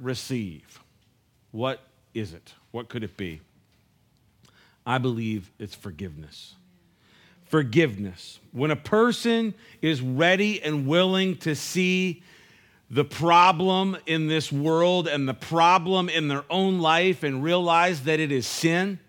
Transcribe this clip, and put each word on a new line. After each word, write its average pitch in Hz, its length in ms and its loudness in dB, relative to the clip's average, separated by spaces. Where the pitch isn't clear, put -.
receive. 117 800 -8
What 123 300 -6
is 101 200 -8
it? - 200 -20
What 117 180 -12
could 117 140 -8
it 95 120 -12
be? 85 240 -10
I 123 120 0
believe 113 520 -4
it's 104 140 -14
forgiveness. 78 800 -16
Forgiveness. 117 960 -2
When 139 180 -2
a 151 60 0
person 226 760 0
is 156 200 0
ready 175 600 2
and 151 240 -2
willing 185 520 2
to 156 180 -4
see 185 680 -2
the 139 140 0
problem 180 880 4
in 160 220 -2
this 156 240 -2
world 160 560 2
and 143 200 -2
the 131 60 -2
problem 175 760 2
in 160 180 -2
their 143 220 -2
own 190 300 0
life 170 440 2
and 135 180 -4
realize 170 640 2
that 156 160 0
it 156 120 -2
is 127 140 -2
sin, 180 640 -2